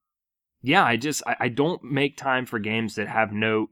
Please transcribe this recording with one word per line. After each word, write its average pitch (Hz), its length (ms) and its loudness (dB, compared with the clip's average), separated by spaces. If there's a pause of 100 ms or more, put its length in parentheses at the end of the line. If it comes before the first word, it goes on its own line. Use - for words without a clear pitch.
(640)
yeah, 160 220 4
I 117 120 4
just, 139 300 -4
I, 120 140 -2
I 127 80 0
don't 143 360 0
make 135 320 -2
time 127 300 -2
for 117 120 -6
games 107 360 -2
that 104 140 -4
have 110 240 0
no 110 400 0